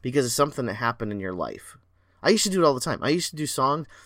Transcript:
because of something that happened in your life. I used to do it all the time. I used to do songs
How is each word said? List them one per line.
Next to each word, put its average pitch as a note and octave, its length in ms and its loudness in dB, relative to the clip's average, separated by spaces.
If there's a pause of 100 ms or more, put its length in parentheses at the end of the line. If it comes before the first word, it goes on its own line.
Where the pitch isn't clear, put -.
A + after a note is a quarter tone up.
because C3 240 2
of A#2 60 -2
something C#3+ 340 0
that G2+ 100 -4
happened A#2 360 -2
in G2+ 80 -6
your F#2+ 140 -6
life. C2+ 440 -8 (480)
I D3+ 40 6
used G#3+ 160 4
to G#3 40 -2
do F#3 140 2
it - 20 6
all C#3+ 80 6
the B2+ 60 -4
time. C3 240 -4
I B2 60 0
used E3 200 0
to E3 60 -14
do D3+ 100 -4
songs C#3+ 420 0 (180)